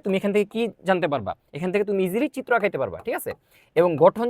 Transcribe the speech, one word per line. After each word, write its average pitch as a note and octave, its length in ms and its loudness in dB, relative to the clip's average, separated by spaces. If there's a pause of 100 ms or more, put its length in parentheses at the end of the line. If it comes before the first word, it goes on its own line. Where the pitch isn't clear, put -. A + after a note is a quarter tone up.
তুমি F#3+ 140 0
এখান G3+ 160 -2
থেকে G#3 180 2
কি A3 80 -4 (260)
জানতে F3+ 260 2
পারবা, G2 180 -4 (260)
এখান F3+ 160 -4
থেকে G#3 160 2
তুমি G3 180 0
ইজিলি A#3 280 -2
চিত্র - 220 -6
আঁকাইতে G3 240 -2
পারবা, F#2 240 -4
ঠিক A#3 140 -4
আছে। - 120 -8 (440)
এবং F3 140 6 (140)
গঠন G#3 260 4